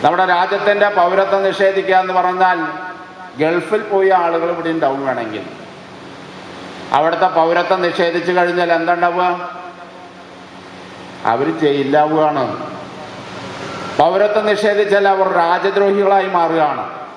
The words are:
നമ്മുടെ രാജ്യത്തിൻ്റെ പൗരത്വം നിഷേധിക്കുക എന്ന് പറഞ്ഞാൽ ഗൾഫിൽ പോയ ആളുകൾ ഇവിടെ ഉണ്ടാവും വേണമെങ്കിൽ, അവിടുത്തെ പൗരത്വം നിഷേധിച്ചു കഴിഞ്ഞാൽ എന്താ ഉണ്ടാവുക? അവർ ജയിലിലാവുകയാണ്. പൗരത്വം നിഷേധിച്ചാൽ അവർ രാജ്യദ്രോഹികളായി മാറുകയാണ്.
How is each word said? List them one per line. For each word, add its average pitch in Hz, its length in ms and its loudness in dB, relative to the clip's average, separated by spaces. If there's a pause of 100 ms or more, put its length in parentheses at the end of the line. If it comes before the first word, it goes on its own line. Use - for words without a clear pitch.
നമ്മുടെ 175 280 4
രാജ്യത്തിൻ്റെ 202 560 2 (100)
പൗരത്വം 190 480 2
നിഷേധിക്കുക 190 560 2
എന്ന് 190 160 -4
പറഞ്ഞാൽ 180 400 2 (800)
ഗൾഫിൽ 170 420 0 (100)
പോയ 190 180 4 (140)
ആളുകൾ 170 300 0
ഇവിടെ 165 200 -4
ഉണ്ടാവും 139 340 0
വേണമെങ്കിൽ, 110 360 -4 (1500)
അവിടുത്തെ 170 400 2
പൗരത്വം 170 500 2
നിഷേധിച്ചു 170 500 0
കഴിഞ്ഞാൽ 175 400 2
എന്താ 165 200 0
ഉണ്ടാവുക? 175 280 2 (2000)
അവർ 135 140 0 (160)
ജയിലിലാവുകയാണ്. 147 840 2 (1500)
പൗരത്വം 208 540 4
നിഷേധിച്ചാൽ 202 640 2
അവർ 190 140 2 (140)
രാജ്യദ്രോഹികളായി 196 840 2 (100)
മാറുകയാണ്. 160 480 0 (300)